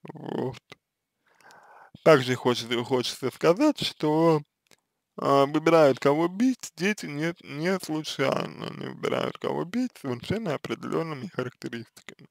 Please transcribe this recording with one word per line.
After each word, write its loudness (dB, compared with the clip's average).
Вот. -6
Также 6
хочется, -2
хочется -2
сказать, 2
что, 0
а, 4
выбирают, 6
кого 4
бить, 0
дети -2
не, -4
не -2
случайно -4
не -10
выбирают, -2
кого -4
бить, -4
совершенно -6
определенными -6
характеристиками. -12